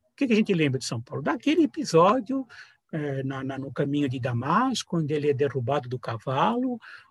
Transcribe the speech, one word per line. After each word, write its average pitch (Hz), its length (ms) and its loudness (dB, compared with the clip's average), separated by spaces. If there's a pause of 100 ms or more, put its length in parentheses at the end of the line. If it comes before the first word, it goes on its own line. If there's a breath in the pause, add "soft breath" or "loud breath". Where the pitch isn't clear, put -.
(120)
O - 20 -20
que 277 140 0
que 233 40 0
a 208 40 6
gente 208 180 4
lembra 143 240 2
de - 60 -10
São 117 160 -6
Paulo? 135 240 -8
Daquele 311 400 2
episódio, 240 840 2 (460 loud breath)
é, 139 320 -4
na, 135 180 -6
na, 131 160 -6
no 139 140 -8
caminho 143 360 0
de 127 120 -4
Damasco, 165 760 0
onde 151 140 -2
ele 147 180 2
é 139 40 2
derrubado 135 540 0
do 127 100 -6
cavalo, 208 800 -2 (320 loud breath)